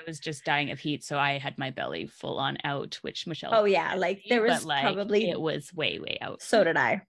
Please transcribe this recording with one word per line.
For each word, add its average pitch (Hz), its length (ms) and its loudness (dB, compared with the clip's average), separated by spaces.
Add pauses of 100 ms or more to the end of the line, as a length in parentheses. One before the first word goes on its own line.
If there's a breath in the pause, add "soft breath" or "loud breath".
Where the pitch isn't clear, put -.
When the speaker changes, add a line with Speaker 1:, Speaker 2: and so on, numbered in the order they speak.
Speaker 1:
was 160 140 -10
just - 260 -8
dying 147 240 2
of 143 80 -8
heat, 147 260 -4
so 147 140 -4
I 143 220 2
had 135 180 -8
my 135 140 -6
belly 82 340 -6
full - 320 -8
on 139 260 -2
out, 143 380 -4
which - 240 -8
Michelle 160 260 -8
Speaker 2:
Oh, 220 140 6
yeah, 180 240 4
Speaker 1:
didn't 185 120 0
Speaker 2:
like, 190 200 0
Speaker 1:
see, 202 80 -8
Speaker 2:
there 233 120 4
Speaker 1:
but, 214 80 4
Speaker 2:
was 170 160 2
Speaker 1:
like, 143 180 2
Speaker 2:
probably 202 440 2
Speaker 1:
it 165 140 -2
was 147 320 -4
way, 131 240 -2
way - 240 -6
out. - 220 -8
Speaker 2:
So 214 200 6
did 165 140 4
I. 131 320 4